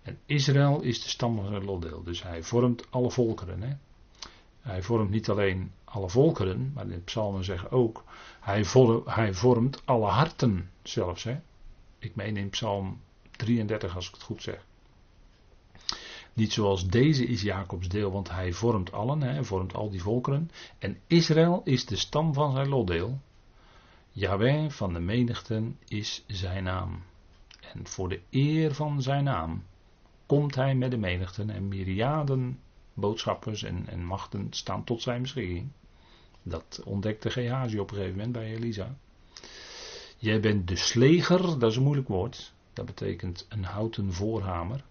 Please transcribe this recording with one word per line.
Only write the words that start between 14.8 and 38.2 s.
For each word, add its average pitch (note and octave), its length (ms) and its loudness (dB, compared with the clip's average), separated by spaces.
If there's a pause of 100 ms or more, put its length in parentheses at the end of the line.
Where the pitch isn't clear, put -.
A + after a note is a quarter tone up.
"Niet A2 200 2
zoals G2 340 2
deze C3 380 6
is A#2 160 -2
Jacobs F#2+ 460 -4
deel, G2+ 240 0
want F#2+ 180 -4
hij F#2 240 -2
vormt A2 380 0
allen," C3 300 -2
hè, B2+ 100 0
hij D3 120 -2
vormt F#2+ 300 -2
al G#2+ 160 -4
die F#2 120 -6
volkeren. C3 500 0 (280)
"En - 180 -6 (100)
Israël E3+ 560 6
is B2+ 220 2
de G2+ 100 -4
stam D3+ 380 0
van C#3+ 180 2
zijn C3+ 160 0
lotdeel. A2+ 520 0 (920)
Yahweh A2+ 580 2
van G2 240 -2
de E2+ 60 -2
menigten A2+ 760 0 (100)
is - 400 -6
zijn F#2 360 -4
naam. F2+ 380 -4 (720)
En - 140 -10
voor F#2 220 -4
de F#2+ 200 -4
eer D3+ 440 2
van D3 280 -2
zijn C#3 220 0
naam F#2 400 -2 (600)
komt C#3+ 300 2
hij C3+ 200 4
met B2+ 160 2
de B2 60 0
menigten F#2 520 -2
en G2 180 -4
myriaden B2+ 920 0 (340)
boodschappers G#2+ 680 -2
en, F#2 240 -6
en F2+ 180 -6
machten G2 440 -6
staan G2+ 340 -6
tot A#2 180 -4
zijn B2 200 -4
beschikking." A2+ 500 -6 (720)
Dat - 420 -10
ontdekte G#2+ 440 -4
Gehazi A#2+ 500 -2
op G2 100 -4
een G2+ 60 -8
gegeven F#2+ 220 -4
moment A#2 160 -4